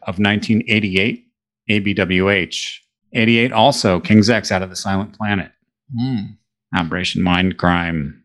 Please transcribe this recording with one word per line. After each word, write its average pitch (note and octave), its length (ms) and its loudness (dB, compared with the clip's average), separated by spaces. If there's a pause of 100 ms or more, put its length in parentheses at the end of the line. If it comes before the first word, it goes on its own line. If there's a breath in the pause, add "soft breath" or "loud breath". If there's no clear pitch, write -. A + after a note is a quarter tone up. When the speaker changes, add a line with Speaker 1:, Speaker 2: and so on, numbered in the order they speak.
Speaker 1:
of F#2 160 -10
nineteen G#2 480 2
eighty-eight, G#2+ 600 0 (420)
A G#2+ 100 2
B G2+ 160 -2
W F#2 360 2
H. - 520 -4 (320)
Eighty-eight A#2 380 2
also, A2 480 2
King's G#2+ 280 4
X, A2+ 220 0
Out F#2 120 -2
of F#2 80 -10
the F#2 60 -14
Silent G2 400 -6
Planet. G2+ 360 -2 (460)
Speaker 2:
Mm. A#2 380 -4 (400)
Speaker 1:
Operation F2+ 460 -4
Mindcrime. F2 1040 0